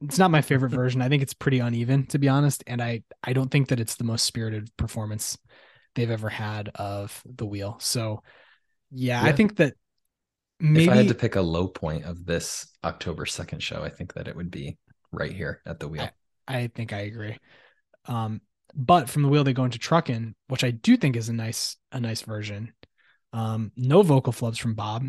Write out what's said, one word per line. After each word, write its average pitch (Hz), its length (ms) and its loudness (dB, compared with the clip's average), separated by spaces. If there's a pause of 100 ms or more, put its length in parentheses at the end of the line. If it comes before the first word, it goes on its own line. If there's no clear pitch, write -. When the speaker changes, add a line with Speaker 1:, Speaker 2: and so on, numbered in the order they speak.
Speaker 1:
it's 143 160 -2
not 185 120 6
my 156 120 4
favorite 135 260 2
Speaker 2:
<laughs> 117 40 -2
Speaker 1:
version. 127 280 0
I 127 80 0
think 143 140 4
it's 131 100 -4
pretty 131 280 0
uneven, 120 480 0
to 156 100 -2
be 139 100 4
honest, 139 380 2
and 120 160 -4
I, 117 200 -4 (220)
I 127 80 -2
don't 131 180 0
think 139 180 2
that 127 120 0
it's 110 140 -4
the - 100 -6
most 113 200 -2
spirited 110 520 -4
performance 107 600 -6 (560)
they've 117 160 0
ever 110 180 -4
had 107 460 -6
of 101 500 -8
the 120 220 -8
wheel. 101 340 -6
So, 113 420 -4 (680)
yeah, 127 320 -2
I 156 60 6
Speaker 2:
Yeah. 156 40 6
Speaker 1:
think 208 240 4
that 147 180 4 (840)
Speaker 2:
If 160 60 2 (100)
I 160 60 8
had 170 140 8
Speaker 1:
maybe 208 120 8
Speaker 2:
to 120 60 2
pick - 220 0
a 98 40 4
low 87 280 2
point 78 360 -6
of 87 220 -10
this 85 400 -4 (180)
October 80 400 -6
second - 380 -8
show, 78 200 -8
I 76 60 -8
think - 260 -12
that - 140 -10
it - 80 -12
would 87 140 -8
be 69 260 -10 (360)
right 80 200 -4
here 85 320 -8
at 82 160 -10
the 76 80 -10
wheel. 76 220 -8 (360)
Speaker 1:
I, 131 120 -4
I 123 160 -2
think 113 180 -8
I 101 80 -6
agree. 107 380 -10 (680)
Um, 110 360 -6 (320)
but 147 340 4
from 147 140 0
the 143 60 4
wheel, 147 160 6
they 135 80 4
go 127 120 2
into 120 140 -2
Truckin', 117 560 0 (140)
which 131 160 -2
I 123 60 2
do 120 260 4
think 147 180 2
is 113 140 -4
a 117 60 -4
nice, 113 420 -6 (160)
a 131 80 -6
nice 113 220 -4
version. 104 500 -8 (640)
Um, 110 420 -4
no 139 260 6
vocal 135 300 4
flubs 113 260 -4
from 113 160 -2
Bob, 107 340 -4